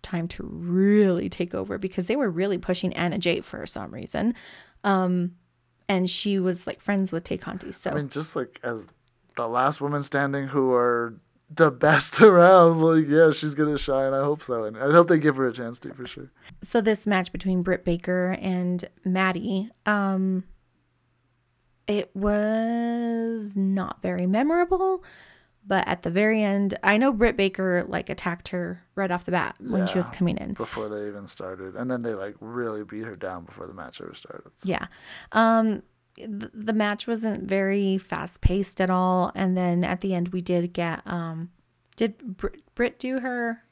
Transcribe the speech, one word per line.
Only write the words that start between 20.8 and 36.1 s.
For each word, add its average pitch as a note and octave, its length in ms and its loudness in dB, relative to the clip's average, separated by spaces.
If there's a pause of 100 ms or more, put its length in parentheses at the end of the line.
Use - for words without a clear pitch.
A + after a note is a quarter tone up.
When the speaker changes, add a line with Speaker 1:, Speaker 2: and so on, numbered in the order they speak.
Speaker 1:
it G#3 280 -2
was A3+ 1400 -2
not G3 460 -2
very F3+ 240 -2
memorable. F4 760 2 (600)
But G3 220 0
at E3 160 -6
the E3+ 80 -4
very G#3+ 320 2
end, G3+ 400 0
I G3+ 140 4
know C4 160 4
Britt A3 240 2
Baker, F#3+ 500 0
like, F3+ 240 -6
attacked F3 380 -6
her F3 340 -8 (140)
right F#3+ 160 -2
off F3 140 -4
the - 40 -8
bat F3 300 -2
when F#3+ 260 0
she F#3 100 -2
was F3+ 140 0
Speaker 2:
Yeah, - 80 -16
Speaker 1:
coming F3 200 2
in. - 160 -8
Speaker 2:
before A2 340 -8
they G#2 180 -6
even G2+ 220 -12
started. F#2+ 480 -12
And A#2+ 120 -6
then B2+ 140 -4
they, A#2 120 -4
like, G2 260 -8
really A2+ 420 -8
beat G#2+ 220 -10
her A2 100 -12
down F2+ 300 -10
before F2 240 -16
the - 40 -16
match F2 280 -16
ever - 120 -14
started, - 440 -18
so. - 120 -8
Speaker 1:
Yeah. - 180 -6 (440)
Um, A3+ 540 2 (320)